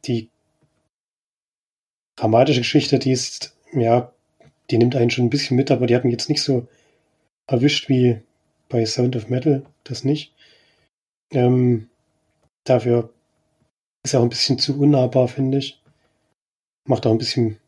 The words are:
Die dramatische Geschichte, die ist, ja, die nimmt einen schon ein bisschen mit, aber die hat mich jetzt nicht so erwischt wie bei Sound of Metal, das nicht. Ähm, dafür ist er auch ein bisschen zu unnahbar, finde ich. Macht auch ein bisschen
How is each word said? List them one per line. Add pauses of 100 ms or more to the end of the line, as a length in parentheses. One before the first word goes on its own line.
Die (1900)
dramatische
Geschichte,
die
ist, (160)
ja, (580)
die
nimmt
einen
schon
ein
bisschen
mit,
aber
die
hat
mich
jetzt
nicht
so (800)
erwischt
wie (480)
bei
Sound
of
Metal, (200)
das
nicht. (1000)
Ähm, (760)
dafür (920)
ist
er
auch
ein
bisschen
zu
unnahbar,
finde
ich. (1040)
Macht
auch
ein
bisschen